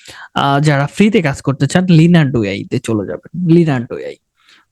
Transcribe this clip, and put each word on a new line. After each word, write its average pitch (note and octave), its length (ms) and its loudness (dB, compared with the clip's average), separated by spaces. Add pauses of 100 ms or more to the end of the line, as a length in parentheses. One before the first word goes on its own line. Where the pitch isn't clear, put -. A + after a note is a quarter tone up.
(340)
আহ, C#3 260 0
যারা D3 280 0
ফ্রিতে G#3+ 340 2
কাজ C#3 200 -4
করতে C#3 260 -4
চান F#3 180 0
Leonardo D#3+ 580 4
এআই G2 200 -6
তে A#2 160 -6
চলে G#2 280 -4
যাবেন, F3 400 -8
Leonardo D3+ 500 2
এআই। C#2+ 180 -12 (560)